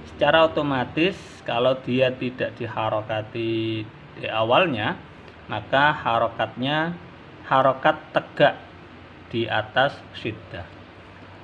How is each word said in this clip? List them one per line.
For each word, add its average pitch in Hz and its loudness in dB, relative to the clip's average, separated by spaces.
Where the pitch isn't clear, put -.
secara 156 4
otomatis, 147 0
kalau 127 2
dia 127 2
tidak - -6
diharokati 110 -4
di - -8
awalnya, 123 2
maka 139 2
harokatnya 123 -2
harokat 135 4
tegak - 2
di 117 -2
atas 113 0
syiddah. - -10